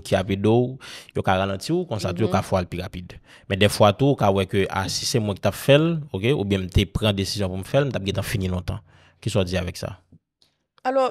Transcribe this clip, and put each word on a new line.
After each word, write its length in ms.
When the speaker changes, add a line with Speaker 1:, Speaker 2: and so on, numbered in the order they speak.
Speaker 1:
ki 160
ap 160
ede 140
w 260
yo, 100
ka 140
ralanti 340
w 160
konsa 240
tou. 140
Yo 60
ka 120
fè 120
w 40
al 80
pi 140
rapid, 340
men 120
dèfwa 360
tou 160
ou 60
ka 140
wè 160
ke, 200
ah, 220
si 180
se 140
mwen 160
k 60
t 60
ap 60
fè 220
l, 100
oke 220
oubyen 320
m 60
te 160
pran 280
desizyon 340
pou 100
mwen 60
fè 140
l, 80
m 60
t 60
ap 40
gentan 220
fini 240
lontan. 320
Kisa 180
w 80
di 100
avèk 220
sa? 160
Speaker 2:
Alò, 240